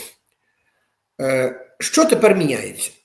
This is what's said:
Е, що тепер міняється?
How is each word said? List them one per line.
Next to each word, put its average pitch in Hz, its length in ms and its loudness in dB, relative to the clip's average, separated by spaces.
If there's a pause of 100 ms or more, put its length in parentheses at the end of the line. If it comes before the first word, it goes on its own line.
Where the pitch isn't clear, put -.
(1200)
Е, 131 380 -2 (200)
що - 260 2
тепер 214 300 4
міняється? 117 560 -4 (140)